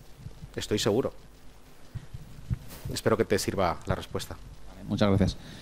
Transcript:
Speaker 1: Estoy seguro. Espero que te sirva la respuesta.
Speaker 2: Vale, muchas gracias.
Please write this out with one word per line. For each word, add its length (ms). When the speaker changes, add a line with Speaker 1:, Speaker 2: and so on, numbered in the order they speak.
Speaker 1:
Estoy 240
seguro. 340
Espero 240
que 80
te 140
sirva 460
la 100
respuesta. 400
Speaker 2:
Vale, 140
muchas 260
gracias. 280